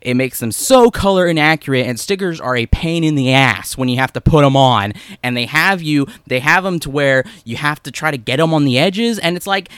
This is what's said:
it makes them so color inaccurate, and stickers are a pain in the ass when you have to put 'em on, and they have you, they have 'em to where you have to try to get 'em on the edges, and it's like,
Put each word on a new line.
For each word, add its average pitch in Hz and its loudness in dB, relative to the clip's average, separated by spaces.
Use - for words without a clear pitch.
it 123 -2
makes 127 -4
them 113 -4
so 247 4
color 190 2
inaccurate, 151 0
and 120 -4
stickers 185 -4
are 127 -4
a 117 0
pain 165 -2
in 156 0
the 131 0
ass 127 0
when 127 -2
you 123 -2
have 131 -2
to 123 -10
put 151 4
'em 135 4
on, 113 2
and 123 -4
they 120 -4
have 170 0
you, 147 0
they 127 -2
have 175 2
'em 180 -4
to 143 -10
where 135 2
you 113 -8
have 147 -4
to 135 -12
try 156 -4
to 139 -6
get 123 -2
'em 160 2
on 147 2
the 127 2
edges, 196 0
and - -2
it's - -10
like, 190 -4